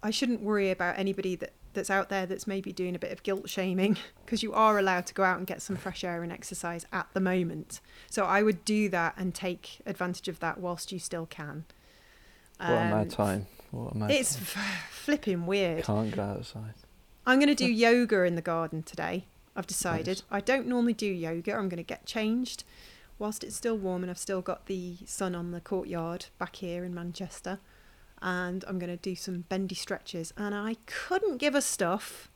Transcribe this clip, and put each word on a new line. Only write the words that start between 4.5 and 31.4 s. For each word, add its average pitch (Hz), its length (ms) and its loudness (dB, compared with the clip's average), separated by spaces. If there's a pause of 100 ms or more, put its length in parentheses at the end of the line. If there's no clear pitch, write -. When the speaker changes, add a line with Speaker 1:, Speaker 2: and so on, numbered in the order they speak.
Speaker 1:
are 214 260 6
allowed 185 280 2
to - 60 -12
go 190 100 2
out 185 160 4
and 185 60 -4
get - 160 -6
some 196 140 -4
fresh - 300 -6
air 170 180 -4
and 170 80 -6
exercise 170 640 -6
at 180 200 -2
the 196 60 2
moment. 180 640 2 (280)
So 208 140 0
I 190 200 6
would 214 200 4
do 214 260 4
that 170 280 2
and 185 180 -2
take - 500 -6
advantage 180 440 -2
of 170 100 -6
that 170 220 -2
whilst 175 320 -4
you 185 60 -4
still 165 260 -6
can. 151 400 -10 (920)
Speaker 2:
What 175 100 -2
a 113 160 6
mad 107 80 4
Speaker 1:
Um, 107 160 4
Speaker 2:
time. 101 380 2 (240)
What 120 220 -6
a - 40 -2
mad 107 140 2
Speaker 1:
it's 262 240 4
Speaker 2:
time. 131 80 -6
Speaker 1:
f-, 196 500 -4
flipping 202 520 0
weird. 175 380 2
Speaker 2:
Can't 107 280 2
go 98 120 -2
outside. 107 520 -6 (540)
Speaker 1:
I'm 262 100 10
gonna 294 160 8
do 254 160 2
yoga 233 520 6
in 175 120 4
the 165 60 -2
garden 165 420 -2
today. 175 420 -4 (300)
I've 185 120 -6
decided. 170 400 -2
Speaker 2:
Nice. 185 240 -2
Speaker 1:
I 202 100 0
don't 247 260 2
normally 240 260 4
do 214 120 -2
yoga. 170 500 -2
I'm 202 140 0
gonna 170 140 -6
get - 220 -10
changed 226 580 -2 (540)
whilst 214 260 -4
it's 208 120 -10
still 226 220 0
warm 185 260 -2
and 180 60 -4
I've 180 80 -8
still 190 240 -2
got - 260 -6
the 180 380 -6
sun 185 300 -2
on 175 160 -4
the 175 100 -6
courtyard 170 680 -4 (120)
back - 180 -6
here 175 260 -6
in 180 100 -6
Manchester. 175 680 -8 (640)
And 180 460 -2
I'm 185 120 -4
gonna 175 180 -6
do 180 180 -4
some 180 340 -6
bendy 190 260 -2
stretches. - 640 -6
And 208 180 -2
I 214 300 -2
couldn't 381 520 0
give 285 180 2